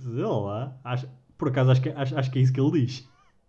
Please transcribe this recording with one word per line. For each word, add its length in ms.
Sei 240
lá. 500
Acho, 240
por 120
acaso 240
acho 100
que, 80
acho, 260
acho 140
que 80
é 40
isso 100
que 80
ele 100
diz. 220